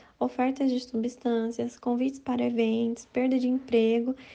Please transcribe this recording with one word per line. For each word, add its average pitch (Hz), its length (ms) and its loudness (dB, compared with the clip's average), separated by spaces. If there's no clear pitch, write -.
ofertas 262 520 0
de 247 100 0
substâncias, 233 960 -4
convites 254 400 -2
para 240 260 -2
eventos, 233 600 0
perda 262 320 0
de 247 100 0
emprego 240 640 2